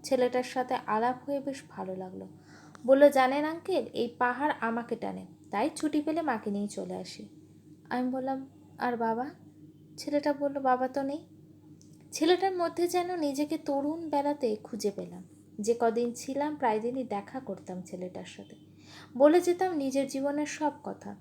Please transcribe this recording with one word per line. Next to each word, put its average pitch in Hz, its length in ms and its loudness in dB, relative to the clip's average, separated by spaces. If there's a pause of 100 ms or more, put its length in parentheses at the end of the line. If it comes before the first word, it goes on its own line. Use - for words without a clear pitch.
ছেলেটার 247 400 2
সাথে 254 320 -4
আলাপ 233 420 0 (100)
হয়ে 285 140 -2
বেশ 269 280 -8
ভালো 190 280 -10
লাগলো। 185 320 -12 (580)
বলল, 277 220 10
"জানেন 277 360 4
আঙ্কেল, 330 480 -2
এই 240 260 -4
পাহাড় 254 420 0
আমাকে 233 360 -4
টানে, 190 300 -8 (240)
তাই 233 260 0
ছুটি 302 260 0
পেলে 320 200 -2
মাকে 226 280 -2
নিয়ে 202 180 -2
চলে 185 260 -8
আসি।" 185 340 -10 (600)
আমি 254 220 -2
বললাম, 269 400 -4 (280)
"আর 240 180 -2
বাবা?" 226 300 -2 (720)
ছেলেটা 294 340 0
বলল, 277 280 -2
"বাবা 254 280 2
তো 277 140 -4
নেই।" 285 240 -6 (880)
ছেলেটার 359 440 4
মধ্যে 339 320 0
যেন 359 280 0
নিজেকে 294 420 0
তরুণ 302 520 -2
বেলাতে 285 460 0
খুঁজে 208 400 -4
পেলাম। 180 280 -12 (360)
যে 220 200 2
কদিন 233 320 2
ছিলাম 285 440 -4
প্রায় 220 240 2
দিনই 247 240 -4
দেখা 208 360 -6
করতাম 185 420 -10
ছেলেটার 180 420 -10
সাথে। - 320 -18 (600)
বলে 302 240 10
যেতাম 349 360 2
নিজের 269 320 0
জীবনের 285 380 -2
সব 294 260 -2 (120)
কথা। 196 360 -10